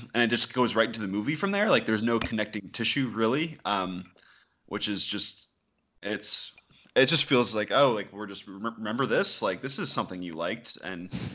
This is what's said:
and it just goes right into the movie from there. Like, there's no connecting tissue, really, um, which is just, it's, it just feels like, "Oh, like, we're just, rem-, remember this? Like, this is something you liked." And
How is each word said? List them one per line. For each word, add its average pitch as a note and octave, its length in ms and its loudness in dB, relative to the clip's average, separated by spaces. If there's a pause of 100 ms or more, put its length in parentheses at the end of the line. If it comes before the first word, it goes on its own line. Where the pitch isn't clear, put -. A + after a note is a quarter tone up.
(140)
and A#2+ 100 4
it A#2 40 4
just A2+ 260 2
goes A#2 220 2
right A2+ 120 4
into A2+ 120 -6
the G#2 80 -4
movie G#2 280 -2
from G3 160 -2
there. G#3 180 2
Like, A#2 160 4
there's A2 180 2
no A#2 160 4
connecting G#2+ 500 -4
tissue, B2 380 0
really, A#2+ 560 0
um, F#2 400 -2 (600)
which G#2 240 -4
is G2 160 -2
just, - 420 -4 (560)
it's, - 480 -4 (460)
it C3 80 8
just D3 180 4
feels A#2+ 320 4
like, G#2 160 -2
"Oh, C3 200 6
like, G#2 200 -4
we're G2+ 160 -10
just, G2 180 -12
rem-, G#2+ 320 -8
remember A2 280 -2
this? D3 360 2
Like, F#2+ 200 0
this C3+ 180 -4
is E3 100 -4
something F#2 320 -4
you F2 120 -8
liked." F2 500 -6
And F2+ 260 -8 (260)